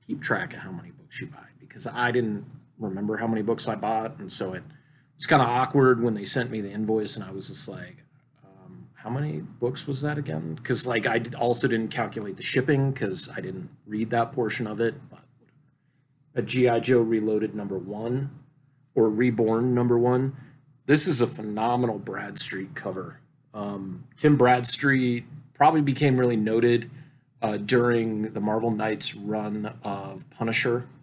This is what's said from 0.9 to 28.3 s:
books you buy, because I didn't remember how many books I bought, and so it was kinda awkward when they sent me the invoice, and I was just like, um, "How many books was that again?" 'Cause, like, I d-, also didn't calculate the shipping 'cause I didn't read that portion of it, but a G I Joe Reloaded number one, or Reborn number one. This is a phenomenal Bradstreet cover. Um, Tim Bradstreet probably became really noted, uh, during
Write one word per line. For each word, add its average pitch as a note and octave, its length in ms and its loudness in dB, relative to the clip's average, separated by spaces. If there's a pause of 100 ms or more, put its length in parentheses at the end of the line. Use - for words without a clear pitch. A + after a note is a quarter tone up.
books - 320 -14
you - 60 -10
buy, - 180 -20 (140)
because - 260 -16
I A#2+ 260 -2
didn't A2 320 0 (360)
remember G#2 380 -4
how A2+ 100 -2
many A2 160 0
books A2+ 240 0
I A2+ 80 -2
bought, A2 420 -2
and F#2+ 140 -8
so F#2+ 220 -4
it F2+ 100 -10 (520)
was - 120 -8
kinda C#3 180 6
awkward B2+ 560 4
when A#2 140 0
they G2+ 100 -6
sent A#2+ 240 0
me A2 100 -6
the G2+ 120 -8
invoice, G#2+ 440 -2
and G#2 80 -10
I F#2+ 80 -12
was F#2+ 180 -8
just - 200 -6
like, - 340 -14 (400)
um, F#2 520 -20
"How A2 160 -10
many D3+ 300 -4
books - 440 -4
was C3+ 160 -4
that D3 160 -2
again?" D#3 400 -6
'Cause, B2 300 0
like, A#2 180 0
I A#2 140 2
d-, A#2 160 -8
also A#2+ 340 2
didn't A2+ 220 0
calculate G#2 440 -6
the - 80 -10
shipping C3+ 480 2
'cause F#2+ 380 -2
I - 100 -10
didn't F#2 300 -10 (160)
read G#2+ 240 -4
that A#2 240 0
portion A#2 320 -2
of G#2+ 160 -4
it, A#2 140 0 (140)
but - 140 -20 (1080)
a C3 80 -2
G B2 260 2
I A#2 120 4
Joe A#2+ 220 4
Reloaded A2 540 0
number G2 220 -6
one, A2+ 540 -6 (640)
or A2+ 140 6
Reborn A#2 640 2
number A#2+ 240 4
one. B2+ 380 2 (500)
This D3 220 4
is C#3 140 2
a A#2 60 4
phenomenal A2 680 -2
Bradstreet G2 800 -6
cover. F#2 460 -8 (320)
Um, G2 500 -8 (140)
Tim D3 180 6
Bradstreet B2 880 4 (300)
probably D#3 280 6
became C#3 360 4
really B2 180 4
noted, A2+ 560 2 (500)
uh, G#2+ 160 -2
during A2+ 640 2 (120)